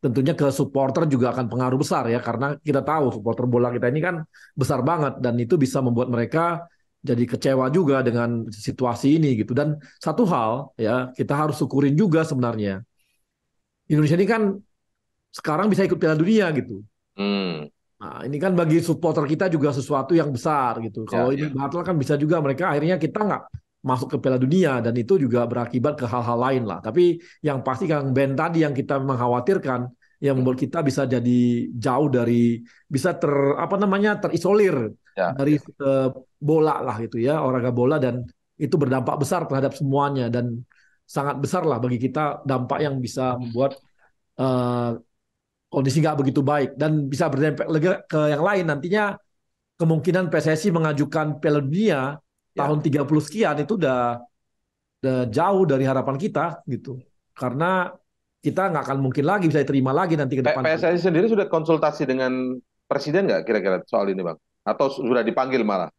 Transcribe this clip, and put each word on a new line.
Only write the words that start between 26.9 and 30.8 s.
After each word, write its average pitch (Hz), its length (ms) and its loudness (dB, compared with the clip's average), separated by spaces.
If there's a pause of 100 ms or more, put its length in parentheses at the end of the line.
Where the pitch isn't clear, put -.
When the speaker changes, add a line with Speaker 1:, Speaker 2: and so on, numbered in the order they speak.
Speaker 1:
yang 139 240 -2
pasti 165 160 -2
Kang 143 320 0
Ben 135 160 2
tadi 160 320 0
yang 147 80 0
kita 135 320 -2
mengkhawatirkan, 123 880 0 (320)
yang 139 160 2
Speaker 2:
Hmm. 127 80 2
Speaker 1:
membuat 127 160 0
kita 156 160 -4
bisa 143 240 0